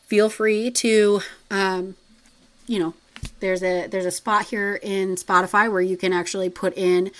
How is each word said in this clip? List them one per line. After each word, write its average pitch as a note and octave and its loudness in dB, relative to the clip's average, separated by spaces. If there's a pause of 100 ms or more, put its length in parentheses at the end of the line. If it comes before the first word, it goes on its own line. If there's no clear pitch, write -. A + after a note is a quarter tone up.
Feel G#3+ 4
free G#3+ 0
to, G#3+ 4 (300)
um, F#3+ -2 (720)
you A3 -2
know, E3 -2 (480)
there's F#3 -2
a, F3+ -2
there's F#3 -4
a F3+ -2
spot G#3 -2
here G3+ -4
in F#3+ -2
Spotify F#3+ 2
where F#3+ 0
you F#3 0
can F#3 0
actually F3+ -2
put F3+ -4
in, F#3 2